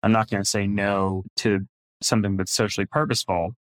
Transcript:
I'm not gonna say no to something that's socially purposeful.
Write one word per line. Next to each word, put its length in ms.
I'm 100
not 200
gonna 120
say 220
no 580
to 300
something 360
that's 140
socially 360
purposeful. 720